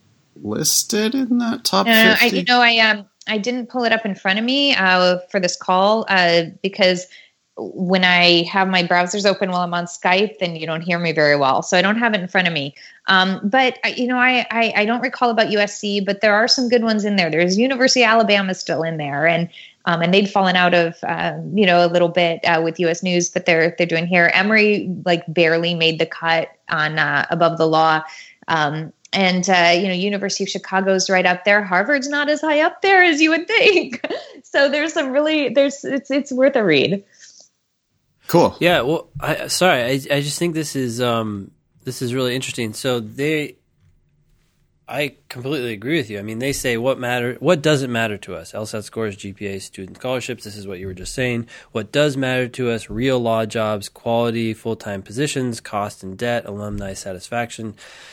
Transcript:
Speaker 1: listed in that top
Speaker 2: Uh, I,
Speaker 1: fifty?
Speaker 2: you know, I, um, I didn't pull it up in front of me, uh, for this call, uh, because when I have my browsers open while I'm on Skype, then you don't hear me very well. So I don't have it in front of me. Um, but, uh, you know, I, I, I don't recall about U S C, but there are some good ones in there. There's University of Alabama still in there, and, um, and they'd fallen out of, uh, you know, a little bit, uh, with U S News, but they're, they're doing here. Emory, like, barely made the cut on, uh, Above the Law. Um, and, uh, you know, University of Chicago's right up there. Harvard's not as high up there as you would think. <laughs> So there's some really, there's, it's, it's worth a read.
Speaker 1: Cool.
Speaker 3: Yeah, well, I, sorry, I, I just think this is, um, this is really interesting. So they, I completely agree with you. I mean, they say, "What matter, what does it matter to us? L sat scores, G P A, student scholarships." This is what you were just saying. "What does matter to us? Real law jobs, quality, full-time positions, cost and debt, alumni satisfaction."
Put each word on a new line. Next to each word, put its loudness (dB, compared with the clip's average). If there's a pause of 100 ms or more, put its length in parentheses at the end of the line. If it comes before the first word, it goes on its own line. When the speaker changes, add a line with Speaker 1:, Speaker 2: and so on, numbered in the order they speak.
(440)
Speaker 1:
listed -2
in 0
that -4
top 2
Speaker 2:
Uh, 4
I, 6
Speaker 1:
fifty? 2
Speaker 2:
you -2
know, 2
I, 4
um, 2 (200)
I -2
didn't -4
pull -2
it 0
up 0
in -4
front -2
of -2
me, 0
uh, 4 (140)
for 0
this -2
call, 2
uh, 4 (180)
because 0 (500)
when -2
I 4
have 0
my 2
browsers 0
open 0
while -2
I'm -4
on -4
Skype, 0
then -4
you -8
don't -4
hear -2
me 0
very 4
well. 2
So 0
I 6
don't 0
have 0
it -2
in -6
front 0
of -2
me. -6 (320)
Um, 2
but, 0
uh, -2
you -4
know, -2
I, 2
I, 0
I 2
don't -2
recall -2
about 2
U 2
S -2
C, -2
but -4
there 4
are 2
some 0
good 2
ones 0
in 0
there. 2
There's 2
University 2
of 4
Alabama 2
still -4
in -4
there, -2
and, 0 (360)
um, 0
and 2
they'd 4
fallen 2
out 4
of, 2
uh, -4 (160)
you 4
know, 6
a 4
little 2
bit, 0
uh, 2
with -2
U 2
S -2
News, 0
but -6
they're, 4
they're 0
doing -2
here. 4
Emory, 2 (120)
like, 0
barely 2
made 0
the 0
cut -2 (200)
on, -2
uh, 0
Above 0
the 2
Law. 2 (460)
Um, -2 (200)
and, 0
uh, 4
you 2
know, -2
University -4
of -4
Chicago's -2
right 2
up 0
there. 4
Harvard's 0
not -2
as -2
high 0
up 0
there 6
as 4
you 4
would 0
think. 2
<laughs> -8 (380)
So 2
there's -2
some -2
really, 0
there's, 0
it's, -6
it's -2
worth 2
a 2
read. 2 (1200)
Speaker 1:
Cool. 4
Speaker 3:
Yeah, 4
well, -2 (100)
I, -4
sorry, 2
I, -2 (240)
I 0
just -6
think -2
this -4
is, -4
um, -2 (320)
this -10
is -2
really -2
interesting. -6
So -4
they, -4 (1300)
I -6 (120)
completely -6
agree -4
with -4
you. -8
I -8
mean, -8
they -2
say, -2
"What 0
matter, -2
what 2
does 2
it -4
matter -2
to -12
us? -14
L -8
sat -10
scores, -6
G -14
P -10
A, -8
student -16
scholarships." -6
This -16
is -14
what -12
you -12
were -10
just -14
saying. -4 (260)
"What -6
does 2
matter -2
to -4
us? -6
Real 0
law 0
jobs, -4
quality, -2
full-time -8
positions, -4
cost -8
and -12
debt, -4
alumni -8
satisfaction." -8 (380)